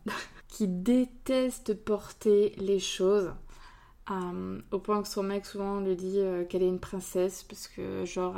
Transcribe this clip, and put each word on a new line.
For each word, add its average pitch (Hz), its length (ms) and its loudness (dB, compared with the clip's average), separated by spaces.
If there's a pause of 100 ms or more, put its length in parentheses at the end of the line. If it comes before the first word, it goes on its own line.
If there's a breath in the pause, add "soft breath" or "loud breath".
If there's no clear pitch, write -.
<laughs> - 420 -10
Qui 208 200 -2
déteste 247 1080 2
porter 208 840 4
les 196 200 2
choses, 185 540 2 (800 loud breath)
euh, 185 500 -4 (100)
au 196 80 0
point 208 240 0
que 196 60 -6
son 202 140 -2
mec 196 220 -2
souvent 196 360 -4
lui 190 160 0
dit, 185 240 0
euh, 180 240 0
qu'elle 185 180 0
est 185 60 4
une 185 120 0
princesse, 185 640 -2
parce - 260 -14
que 190 380 -6
genre 180 320 -4